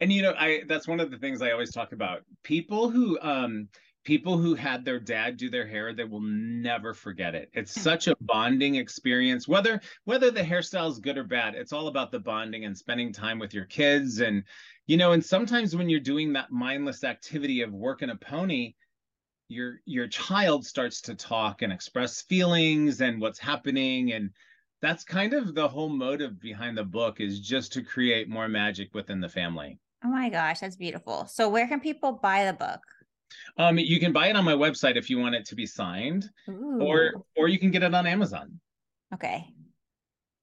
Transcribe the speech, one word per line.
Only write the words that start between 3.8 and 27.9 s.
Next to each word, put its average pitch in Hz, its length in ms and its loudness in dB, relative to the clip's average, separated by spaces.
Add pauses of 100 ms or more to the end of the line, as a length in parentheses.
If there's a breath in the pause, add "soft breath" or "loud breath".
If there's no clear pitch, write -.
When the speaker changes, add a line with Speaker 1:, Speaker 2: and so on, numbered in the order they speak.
Speaker 1:
people 170 340 2
who 165 160 4
had 127 300 -4
their 127 160 -2
dad 113 360 -2
do 120 140 -6
their 117 160 -4
hair, 107 260 -6
they 113 120 -6
will 107 180 -8
never 113 720 -2
forget 87 400 -6
it. - 180 -8
It's 110 220 -6
Speaker 2:
Hmm. 214 60 -6
Speaker 1:
such 165 260 2
a 160 140 4
bonding 120 560 2
experience, 127 720 0
whether, 202 320 4 (240 loud breath)
whether 247 260 4
the 214 120 0
hairstyle 170 480 -2
is 120 100 -8
good 135 180 -4
or 131 60 -6
bad. 113 320 -2
It's 123 160 -10
all 151 160 -4
about 131 240 -4
the 123 80 -4
bonding 110 440 -6
and 101 140 -8
spending 120 340 -4
time 110 280 -4
with 104 120 -8
your 98 140 -4
kids. 143 540 2
And, 104 240 0 (420 loud breath)
you 156 100 4
know, 175 160 8
and 165 120 6
sometimes 220 500 0
when 175 160 0
you're 151 100 4
doing 143 340 0
that 131 180 -4
mindless 131 520 -4
activity 135 580 -4
of 110 100 -4
working 123 380 -6
a 110 60 -8
pony, 143 580 -4 (760)
your, 123 360 -8
your 123 240 -2
child 185 560 2
starts - 380 -4
to 113 120 -12
talk 107 460 -2
and 107 100 0
express - 520 -4
feelings 160 800 4
and 117 180 0
what's 110 180 -2
happening. 131 760 0
And 104 180 -2 (500 soft breath)
that's 160 240 -2
kind 202 300 0
of 214 200 0
the 151 140 2
whole 151 220 -4
motive 135 500 -2
behind 113 360 -8
the 107 80 -4
book, 110 360 -2
is 101 200 -4
just 120 340 -4
to 131 80 -6
create 117 460 0